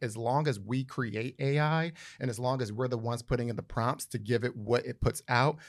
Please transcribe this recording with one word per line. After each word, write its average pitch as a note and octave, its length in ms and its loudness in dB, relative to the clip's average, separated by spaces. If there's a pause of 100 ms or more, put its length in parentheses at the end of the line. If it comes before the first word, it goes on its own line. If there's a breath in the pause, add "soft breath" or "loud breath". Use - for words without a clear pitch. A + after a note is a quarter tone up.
as A2+ 140 -4
long B2+ 320 2
as A#2 120 0
we A#2+ 240 -2
create A#2+ 560 -4
A C#3 200 2
I, D#3+ 320 2 (280 loud breath)
and C3 100 -2
as A2 100 -4
long B2+ 220 0
as G#2+ 100 0
we're A#2+ 160 0
the B2 100 0
ones A#2 260 -2
putting A#2+ 260 0
in A2+ 60 -4
the - 80 -4
prompts A#2+ 440 0
to A#2 120 -4
give A2+ 240 0
it B2 120 -2
what A#2 300 2
it B2 160 -8
puts - 260 0
out, C3 300 4 (120)